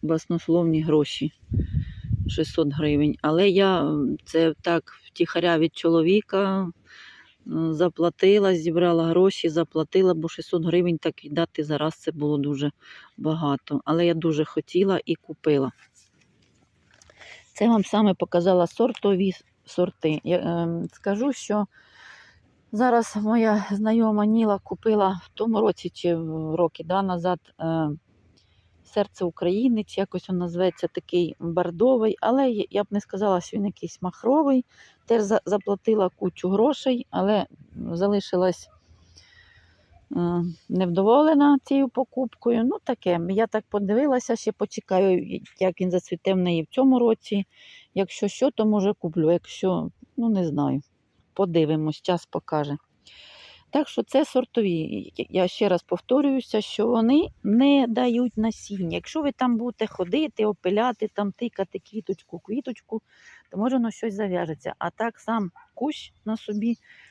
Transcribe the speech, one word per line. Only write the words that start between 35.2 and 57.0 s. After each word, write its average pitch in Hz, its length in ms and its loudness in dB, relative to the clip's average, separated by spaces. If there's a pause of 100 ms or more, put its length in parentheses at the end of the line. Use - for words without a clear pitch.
за-, 202 220 0
заплатила 202 640 0
кучу - 400 -6
грошей, 220 640 0
але 196 360 0 (460)
залишилась, 185 760 0 (1500)
е, 175 280 0 (240)
невдоволена 269 960 4
цією 277 240 2
покупкою. 240 760 -2
Ну, 285 200 0
таке, 175 440 -2
я 208 180 0
так 214 220 -4
подивилася, 233 680 0
ще - 160 -4
почекаю, - 880 -2 (200)
як 185 200 0
він 185 100 -2
зацвіте 180 440 -2
в - 20 0
неї 175 260 0
в - 40 -6
цьому 262 320 4
році. 226 480 0 (480)
Якщо 196 340 -2
що, 262 220 0
то, 214 160 0
може, 208 280 2
куплю, 165 380 0
якщо, 175 580 -2 (260)
ну, 233 120 0
не 190 180 2
знаю. 143 360 -2 (560)
Подивимось, 160 640 0
час 175 240 -2
покаже. 147 500 -6 (960)
Так 285 180 0
що - 140 -6
це 277 220 2
сортові. 190 920 -2
Я 185 320 -2
ще 208 200 0
раз 180 140 2
повторююся, 262 800 -2
що - 260 -4
вони 240 420 2 (140)